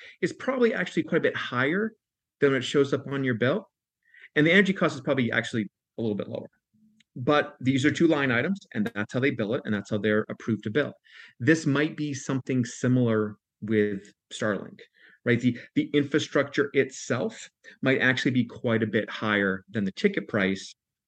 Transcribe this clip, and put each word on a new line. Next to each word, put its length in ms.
is 100
probably 420
actually 300
quite 140
a 40
bit 140
higher 560
than 100
when 80
it 60
shows 280
up 140
on 160
your 120
bill. 340
And 120
the 40
energy 220
cost 240
is 60
probably 280
actually 380
a 40
little 140
bit 120
lower. 220
But 440
these 240
are 80
two 160
line 240
items, 260
and 180
that's 200
how 80
they 100
bill 240
it, 100
and 80
that's 180
how 80
they're 300
approved 360
to 60
bill. 240
This 260
might 320
be 160
something 520
similar 720
with 520
Starlink, 480
right? 160
The, 160
the 180
infrastructure 800
itself 760
might 180
actually 320
be 120
quite 380
a 60
bit 200
higher 640
than 140
the 80
ticket 340
price 480